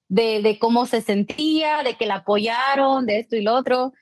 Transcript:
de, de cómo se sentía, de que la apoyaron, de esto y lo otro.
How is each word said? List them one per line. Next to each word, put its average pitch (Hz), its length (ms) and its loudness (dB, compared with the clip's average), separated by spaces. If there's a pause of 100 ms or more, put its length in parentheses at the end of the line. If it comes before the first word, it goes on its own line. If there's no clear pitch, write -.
de, 214 340 0
de 214 160 2
cómo 233 280 2
se 233 140 -2
sentía, 302 840 0
de 240 100 -4
que 220 120 -4
la 196 100 -2
apoyaron, 254 880 0
de 214 140 0
esto 233 160 -6
y 214 60 -2
lo 214 120 2
otro. 254 480 0